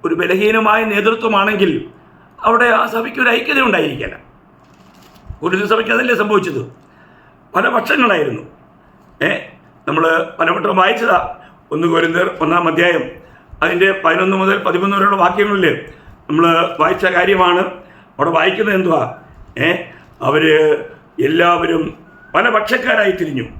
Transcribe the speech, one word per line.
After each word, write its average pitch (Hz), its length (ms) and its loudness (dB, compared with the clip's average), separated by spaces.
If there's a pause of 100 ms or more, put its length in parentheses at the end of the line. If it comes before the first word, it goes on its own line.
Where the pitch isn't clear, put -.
ഒരു 165 100 0
ബലഹീനമായ 208 680 2
നേതൃത്വമാണെങ്കിൽ 208 1040 0 (560)
അവിടെ 233 200 4
ആ 226 220 2
സഭയ്ക്ക് 226 340 -6
ഒരു 247 100 2
ഐക്യത 269 300 0
ഉണ്ടായിരിക്കില്ല. 160 560 -2 (1300)
ഒരു 180 240 -2
സഭയ്ക്ക് 226 240 0
അതല്ലേ 247 240 0
സംഭവിച്ചത്? 190 720 -2 (680)
പല 226 140 0
പക്ഷങ്ങളായിരുന്നു. 202 760 0 (840)
ഏ, - 240 -2 (400)
നമ്മൾ 160 380 0 (140)
പലവട്ടം 170 360 0
വായിച്ചതാ. 220 600 0 (340)
ഒന്ന് 156 160 -2
കൊരിന്ത്യർ 165 540 0
ഒന്നാം 165 280 0
അധ്യായം, 170 420 0 (520)
അതിൻ്റെ 180 420 0
പതിനൊന്ന് 185 320 2
മുതൽ 190 220 0
പതിമൂന്ന് 196 380 -2
വരെയുള്ള 196 200 2
വാക്യങ്ങളിൽ 185 680 0 (440)
നമ്മൾ 165 500 2
വായിച്ച 185 260 0
കാര്യമാണ്. 180 540 2 (580)
അവിടെ 147 120 0
വായിക്കുന്നത് 190 440 0
എന്തുവാ? 165 400 0 (440)
ഏ, 160 140 0 (500)
അവര് 151 640 2 (360)
എല്ലാവരും 170 800 0 (360)
പല 208 140 2
പക്ഷക്കാരായി 220 640 0
തിരിഞ്ഞു. 151 320 -4 (160)